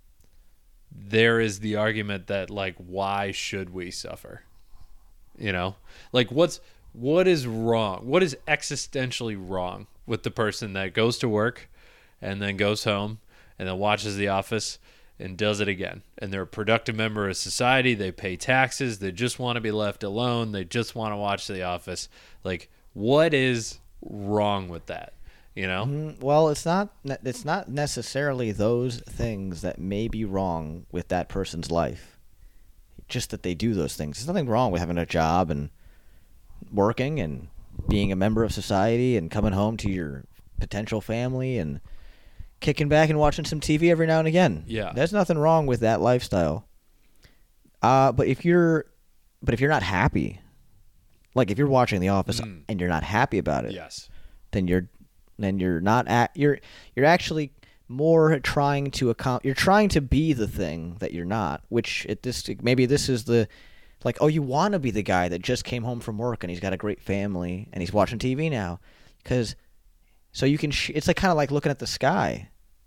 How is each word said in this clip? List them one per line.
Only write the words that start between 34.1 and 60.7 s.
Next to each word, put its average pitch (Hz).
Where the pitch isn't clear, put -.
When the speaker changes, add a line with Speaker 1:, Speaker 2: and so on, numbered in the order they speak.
Speaker 2:
There's 117
nothing 175
wrong 117
with 87
having 85
a 85
job 82
and 71
working 117
and 73
being 101
a 95
member 110
of 104
society 113
and 82
coming 104
home 104
to 101
your 76
potential 107
family 127
and 76
kicking 147
back 151
and 151
watching 151
some 156
T 151
V 170
every 165
now 160
and 160
again. 156
Speaker 1:
Yeah. 107
Speaker 2:
There's 165
nothing 180
wrong 160
with 123
that 110
lifestyle. 98
Uh, 135
but 127
if 127
you're, 170
but 117
if 117
you're 139
not 139
happy, 92
like, 117
if 95
you're 143
watching 123
The 95
Office 98
Speaker 1:
Mm. 95
Speaker 2:
and 101
you're 90
not 78
happy 104
about 73
it, 55
Speaker 1:
Yes. -
Speaker 2:
then 95
you're, 90
then 98
you're 90
not 110
at, 117
you're, 143
you're 131
actually 156
more 156
trying 143
to 120
accom-, 123
you're 135
trying 202
to 165
be 147
the 110
thing 85